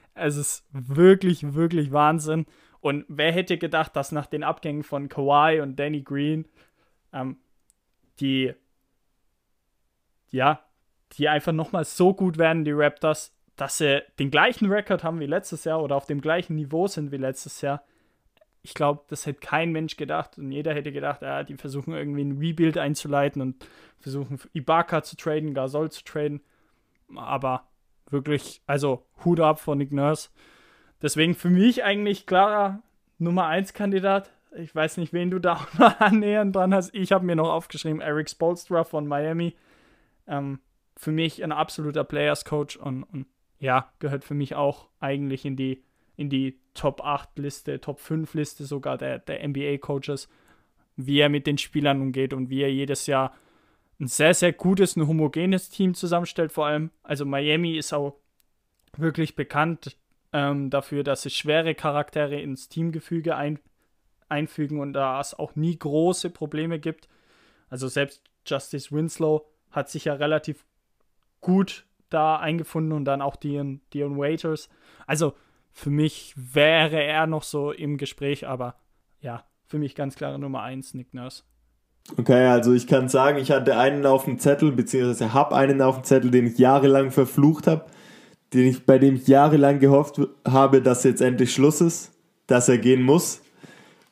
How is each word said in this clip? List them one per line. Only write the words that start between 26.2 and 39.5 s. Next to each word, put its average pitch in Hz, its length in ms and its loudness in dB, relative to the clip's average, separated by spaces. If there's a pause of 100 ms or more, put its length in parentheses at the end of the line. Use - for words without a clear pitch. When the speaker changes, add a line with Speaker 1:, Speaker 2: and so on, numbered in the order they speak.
Speaker 1:
Aber 131 540 -6 (420)
wirklich, 143 560 -4
also 139 400 -2 (180)
Hut 175 140 2
ab 156 220 2
von 147 180 -4
Nick 143 140 -4
Nurse. 143 380 -2 (680)
Deswegen 156 360 0
für 175 140 -2
mich 226 340 4
eigentlich 202 420 -2
klarer 202 560 2 (360)
Nummer 170 280 0
eins 185 260 -2
Kandidat. 196 600 -2 (240)
Ich 165 180 -16
weiß 156 220 -2
nicht, 170 160 -6
wen 175 180 -2
du 185 80 -2
da 175 140 0
<laughs> - 20 0
auch - 240 -12
noch 233 220 6
annähernd 208 560 2
dran 185 180 2
hast. 190 180 0
Ich 190 200 -2
hab 190 100 4
mir 175 140 -2
noch 160 160 0
aufgeschrieben, 156 480 -6
Eric 151 300 -6
Spoelstra 175 520 -2
von 151 240 -6
Miami. 160 480 -4 (720)